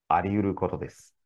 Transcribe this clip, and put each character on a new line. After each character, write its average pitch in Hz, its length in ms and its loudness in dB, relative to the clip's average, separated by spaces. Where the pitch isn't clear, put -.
あ 85 140 2
り 95 80 0
得 104 140 2
る 98 120 0
こ 92 140 0
と - 80 -6
で - 140 -10
す。 - 240 -20